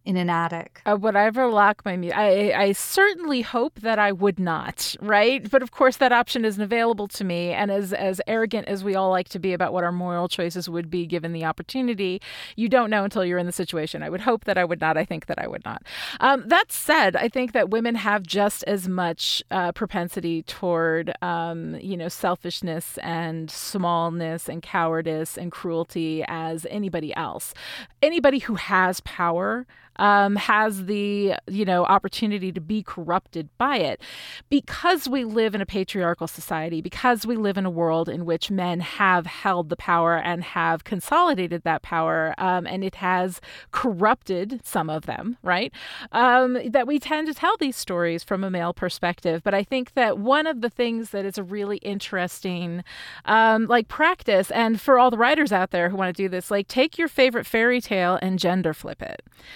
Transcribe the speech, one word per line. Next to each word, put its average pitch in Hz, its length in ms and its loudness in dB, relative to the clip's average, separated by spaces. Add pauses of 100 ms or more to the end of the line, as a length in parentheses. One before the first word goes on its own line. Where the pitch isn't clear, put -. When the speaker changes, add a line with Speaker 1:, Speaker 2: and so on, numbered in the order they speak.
Speaker 1:
in 185 120 0
an 175 120 0
attic? 165 560 -2
Speaker 2:
Uh, 208 160 2
would 214 140 2
I 202 120 6
ever 240 200 2
lock 208 380 4
my 185 120 -4
mu-, 175 140 -4
I, 208 500 4
I 202 120 4
certainly 339 720 0
hope 247 400 -2
that 220 180 2
I 202 100 4
would 190 300 0
not, 165 600 -4
right? 214 480 4
But 262 140 4
of 247 80 -10
course, 254 280 4
that 254 120 6
option 240 340 2
isn't 208 160 -2
available 220 460 0
to - 160 -10
me. 175 300 -2
And 202 180 0
as, 196 220 -2
as 190 340 -2
arrogant 220 400 -2
as 196 160 -4
we 196 140 -2
all 190 140 2
like 185 180 0
to 196 100 -8
be 185 140 -2
about 170 200 0
what 175 120 0
our 175 80 0
moral 180 340 -2
choices 175 420 -4
would 165 220 -6
be 175 160 -2
given 165 260 -4
the 165 120 -6
opportunity, 196 760 -4 (360)
you 226 120 0
don't 233 220 4
know 208 140 2
until 202 200 -2
you're 175 140 0
in 175 80 -2
the 175 60 -4
situation. 160 500 -6
I 151 80 -8
would 185 120 -6
hope 233 240 0
that 190 120 0
I 180 60 4
would 165 160 -2
not. 160 160 2
I 156 80 2
think 160 220 -8
that - 120 -6
I - 80 -6
would - 180 -10
not. - 200 -10 (340)
Um, 254 300 4
that 359 240 4
said, 254 420 4
I - 140 0
think 247 240 -2
that 202 180 2
women 233 240 0
have 208 300 0
just 202 400 0
as 190 240 -2
much, 180 520 -2 (120)
uh, 180 180 0
propensity 175 720 -4
toward, 165 800 0
um, 165 540 -4
you 190 200 -8
know, 170 120 -6
selfishness 175 960 -4
and 165 480 -4
smallness 170 960 -2
and 165 160 -8
cowardice 160 720 -2
and 175 140 -8
cruelty 165 760 -4
as 165 440 -6
anybody 175 440 -4
else. - 400 -8 (480)
Anybody 277 380 4
who 220 160 -4
has 185 460 2
power, 185 640 -2 (320)
um, 202 400 4
has 208 500 2
the, 202 480 0 (160)
you 196 160 -2
know, 180 180 4
opportunity 196 640 0
to 165 120 -8
be 202 200 -4
corrupted 170 760 -4
by 269 180 0
it. 151 240 -2 (480)
Because 311 580 0
we 262 180 -2
live 220 300 0
in 202 60 -2
a 190 60 -4
patriarchal 180 600 -2
society, 160 540 -6
because 226 460 0
we 233 100 -2
live 202 220 -2
in 190 80 0
a 185 40 -2
world 165 380 0
in 170 160 -6
which 170 260 -2
men 180 300 0
have 180 460 2
held 175 420 -2
the 170 80 -4
power 170 400 2
and 175 280 -2
have 165 400 0
consolidated 190 800 0
that 160 180 0
power, 165 560 0
um, 180 280 0
and 190 160 -6
it 190 140 -4
has 185 420 0 (440)
corrupted 208 840 0
some 160 240 -2
of 156 160 -4
them, 233 380 -8
right? 180 300 0 (400)
Um, 254 440 6 (140)
that 240 160 4
we 285 120 0
tend 302 280 -2
to 302 80 -4
tell 392 240 2
these 277 180 -2
stories 170 480 -2
from 196 200 -2
a 190 60 -4
male 175 220 -2
perspective. 175 720 -2
But 196 100 0
I 196 100 2
think 254 280 -4
that 220 260 2
one 277 280 2
of 262 160 -4
the 233 80 0
things 226 400 -4
that 196 160 -4
is 190 100 -6
a 208 60 -6
really 202 360 -4
interesting, 180 1080 -4 (400)
um, 220 420 4
like, 233 220 4
practice, 254 640 2
and 226 280 2
for 262 180 6
all 254 120 8
the 226 80 0
writers 277 340 4
out 190 180 2
there 175 200 2
who 196 60 -6
wanna 185 160 0
do 190 160 -2
this, 180 220 -6
like, 202 180 0
take 285 280 0
your 330 120 0
favorite 254 380 2
fairy 240 340 2
tale 185 420 2
and 190 160 0
gender 175 340 2
flip - 300 -10
it. - 200 -10 (340)